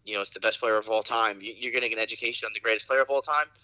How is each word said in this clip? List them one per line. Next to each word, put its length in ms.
you 80
know, 60
it's 120
the 100
best 180
player 160
of 140
all 120
time. 400
You, 160
you're 140
getting 220
an 60
education 460
on 80
the 60
greatest 300
player 120
of 80
all 120
time 240